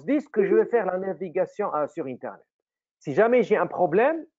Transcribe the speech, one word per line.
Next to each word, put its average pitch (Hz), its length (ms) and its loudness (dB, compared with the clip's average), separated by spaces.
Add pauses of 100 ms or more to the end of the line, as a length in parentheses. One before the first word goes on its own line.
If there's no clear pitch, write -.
dix, 277 220 -2
que 202 180 0
je 190 120 0
vais 220 100 4
faire 226 200 0
la 185 120 -2
navigation, 185 760 -4
euh, 151 100 -2
sur 143 200 -8
Internet. 113 380 -12 (540)
Si 143 160 -8
jamais 226 300 4
j'ai 208 120 0
un 170 120 0
problème, 226 580 0 (120)